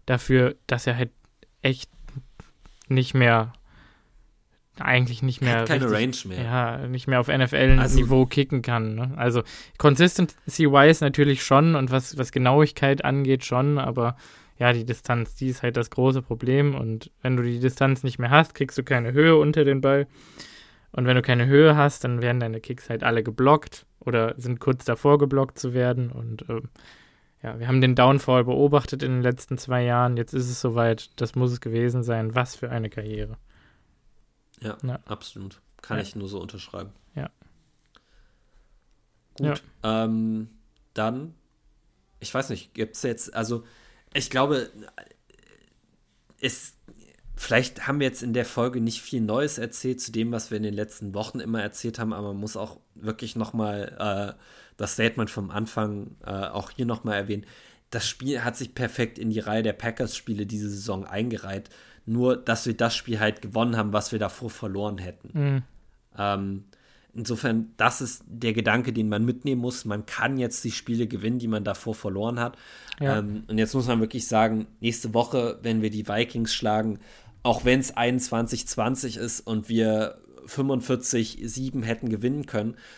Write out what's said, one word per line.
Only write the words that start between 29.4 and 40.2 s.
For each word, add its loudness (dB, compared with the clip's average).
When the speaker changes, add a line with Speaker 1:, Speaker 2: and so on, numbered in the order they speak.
Speaker 1:
zwei 0
Jahren, 2
jetzt -4
ist -2
es -6
soweit, 0
das -4
muss 2
es -4
gewesen 0
sein, -2
was -2
für -8
eine -4
Karriere. -8
Speaker 2:
Ja, -10
Speaker 1:
Ja. -6
Speaker 2:
absolut. -14
Kann -6
Speaker 1:
Ja. -4
Speaker 2:
ich -14
nur -10
so -10
unterschreiben. -14
Speaker 1:
Ja. -10
Speaker 2:
Gut, -2
Speaker 1:
Ja. 0
Speaker 2:
ähm, -2